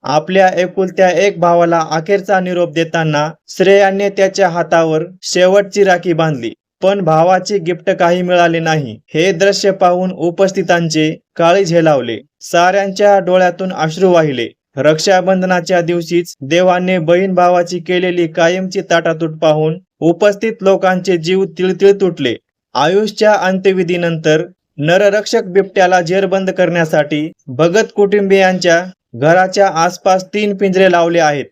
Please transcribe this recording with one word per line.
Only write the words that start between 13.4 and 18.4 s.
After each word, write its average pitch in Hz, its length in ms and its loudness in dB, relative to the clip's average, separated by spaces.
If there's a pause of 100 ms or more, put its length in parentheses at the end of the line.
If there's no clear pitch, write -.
अश्रू 160 380 0
वाहिले. 147 360 0 (300)
रक्षाबंधनाच्या 180 1040 0
दिवशीच 170 600 -4
देवाने 180 580 0
बहीण 175 340 0
भावाची 180 460 0
केलेली 175 480 -2
कायमची 180 540 -2